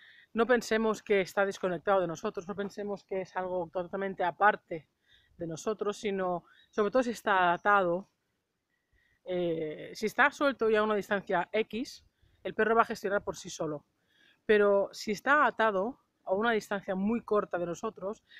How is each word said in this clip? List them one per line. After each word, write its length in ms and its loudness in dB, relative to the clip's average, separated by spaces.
no 120 2
pensemos 560 0
que 200 2
está 240 0
desconectado 560 0
de 60 -2
nosotros, 400 -8
no 80 -8
pensemos 480 -8
que 180 -6
es 140 -12
algo 360 -4
totalmente 520 -6
aparte 640 0
de 100 -8
nosotros, 500 -4
sino, 480 -2
sobre 220 2
todo 120 4
si 80 -2
está 420 4
atado, 560 2
eh, 720 -4
si 100 -6
está 260 4
suelto 380 0
y 60 4
a 80 4
una 120 0
distancia 560 -2
X, 540 -4
el 100 -8
perro 220 2
va 80 6
a 20 4
gestionar 380 -4
por 120 -8
sí 140 -14
solo. 360 -8
Pero 460 4
si 200 -8
está 340 2
atado 540 0
a 100 -2
una 180 2
distancia 440 -4
muy 260 -2
corta 360 -2
de 80 -2
nosotros, 580 -8